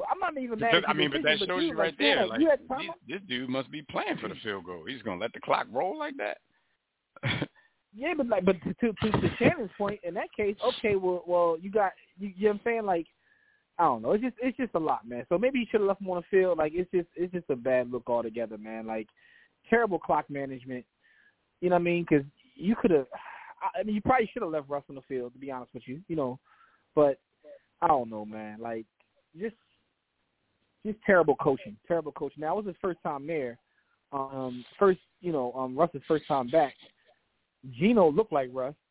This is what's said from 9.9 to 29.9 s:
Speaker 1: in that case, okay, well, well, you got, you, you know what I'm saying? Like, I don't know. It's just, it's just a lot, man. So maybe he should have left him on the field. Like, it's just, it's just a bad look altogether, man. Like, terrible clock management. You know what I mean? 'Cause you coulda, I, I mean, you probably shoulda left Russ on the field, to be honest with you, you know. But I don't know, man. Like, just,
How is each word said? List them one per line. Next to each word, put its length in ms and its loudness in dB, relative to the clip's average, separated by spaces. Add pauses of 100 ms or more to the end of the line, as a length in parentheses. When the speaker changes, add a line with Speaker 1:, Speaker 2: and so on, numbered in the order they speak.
Speaker 1:
in 120 -8
that 120 -4 (100)
case, 200 -2 (100)
okay, 300 0
well, 320 0
well, 340 4
you 80 -8
got, 220 2 (260)
you, 180 -8
you 100 -2
know 40 6
what 40 2
I'm 100 -8
saying? 220 0
Like, 200 2 (720)
I 60 6
don't 180 4
know. 100 2
It's 120 2
just, 180 -2
it's 140 -2
just 180 -2
a 60 2
lot, 260 -2
man. 220 -8
So 100 2
maybe 220 0
he 60 -4
should 140 2
have 60 2
left 140 0
him 100 -6
on 60 -2
the 120 -6
field. 300 4
Like, 160 2
it's 160 -2
just, 240 0
it's 180 -4
just 180 -6
a 60 2
bad 360 2
look 160 -4
altogether, 500 -2
man. 300 -10
Like, 180 -6 (640)
terrible 300 4
clock 280 0
management. 560 -8 (760)
You 100 2
know 60 6
what 60 4
I 20 0
mean? 200 2
'Cause 180 6 (340)
you 180 2
coulda, 320 4 (560)
I, 180 -4
I 40 0
mean, 100 -2
you 80 -2
probably 320 4
shoulda 140 -4
left 200 -4
Russ 200 -4
on 80 -14
the 60 -14
field, 300 -6
to 60 -20
be 140 -10
honest 200 -12
with 140 -14
you, 220 -10
you 80 -4
know. 240 -2 (560)
But 240 6 (600)
I 60 0
don't 240 2
know, 140 -8
man. 360 -12
Like, 260 -8 (540)
just, 140 -6 (1300)